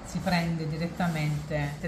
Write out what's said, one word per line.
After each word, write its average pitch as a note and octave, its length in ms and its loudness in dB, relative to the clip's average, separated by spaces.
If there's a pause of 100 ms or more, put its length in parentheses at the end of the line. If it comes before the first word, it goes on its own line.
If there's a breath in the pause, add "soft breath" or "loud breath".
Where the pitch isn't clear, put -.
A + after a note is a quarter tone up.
si F3+ 120 -2
prende E3+ 460 2
direttamente D3+ 1080 0 (100)